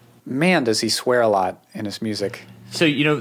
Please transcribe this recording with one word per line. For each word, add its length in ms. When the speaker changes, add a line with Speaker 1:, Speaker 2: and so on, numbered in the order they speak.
Speaker 1:
man, 380
does 160
he 100
swear 320
a 60
lot 360
in 100
his 160
music. 440
Speaker 2:
So, 140
you 180
know, 180